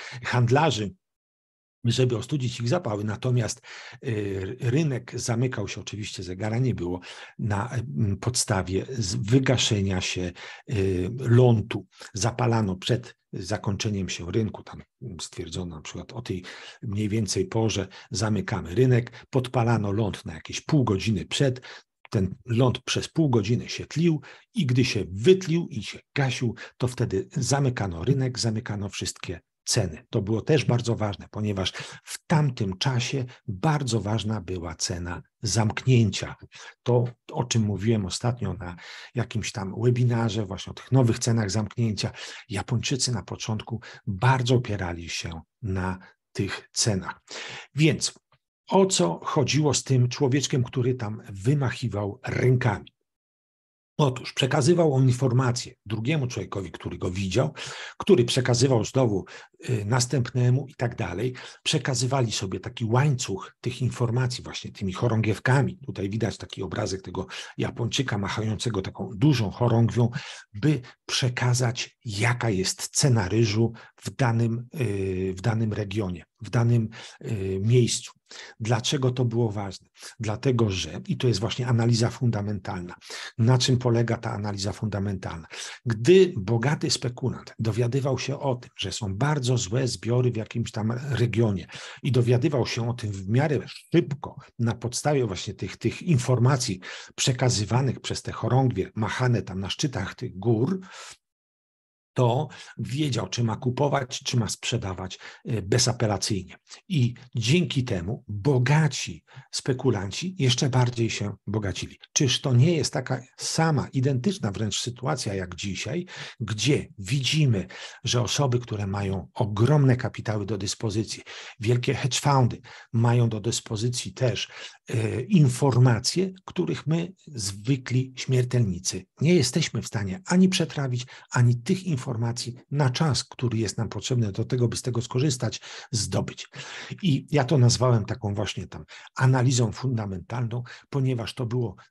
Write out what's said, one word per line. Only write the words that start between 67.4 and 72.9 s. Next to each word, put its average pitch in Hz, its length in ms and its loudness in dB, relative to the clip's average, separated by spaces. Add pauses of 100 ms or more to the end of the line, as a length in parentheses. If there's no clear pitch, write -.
Japończyka 120 600 -2
machającego 101 640 -2
taką 98 320 -8
dużą 113 360 2
chorągwią, 117 600 2 (440)
by 131 260 0 (260)
przekazać, 123 960 0
jaka 117 460 0
jest 92 380 -2
cena 117 400 2